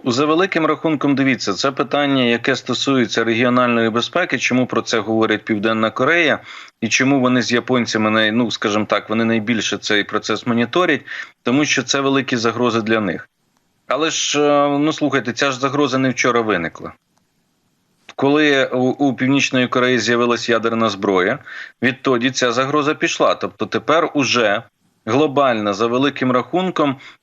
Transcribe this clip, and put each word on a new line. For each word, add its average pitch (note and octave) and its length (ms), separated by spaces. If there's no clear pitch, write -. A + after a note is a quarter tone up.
за C3 200
великим D#3+ 400
рахунком, D3 500
дивіться, B2+ 380
це C#3 180
питання, C#3 520
яке A#2+ 320
стосується A#2+ 680
регіональної A#2 680
безпеки, B2+ 500
чому B2 280
про A#2 140
це A2+ 180
говорить A2 460
Південна A2 460
Корея D3 480
і A#2 60
чому C3+ 340
вони B2+ 200
з A2 100
японцями A#2 580
най-, A2 220
ну, A#2 200
скажімо G#2+ 340
так, G#2 240
вони A2+ 160
найбільше A2 520
цей G#2 260
процес G#2 440
моніторять, B2 540
тому C#3 220
що C3+ 180
це C#3 160
великі C3+ 380
загрози A#2 440
для A2 180
них. F2 300
Але D3 220
ж, - 320
е, C#3+ 380
ну, D3+ 140
слухайте, B2+ 400
ця C#3 180
ж B2+ 80
загроза C#3 380
не C3 120
вчора A#2+ 320
виникла. F2+ 520
Коли C#3+ 500
у, B2+ 140
у B2+ 340
Північної C3 540
Кореї B2 320
з'явилась A#2+ 500
ядерна A2+ 400
зброя, G2 500
відтоді C3 500
ця B2+ 200
загроза C#3 420
пішла. D3 420
Тобто G#2 300
тепер D3 480
уже A#2 500
глобально, B2+ 680
за A2 140
великим C3 440
рахунком, D#3 640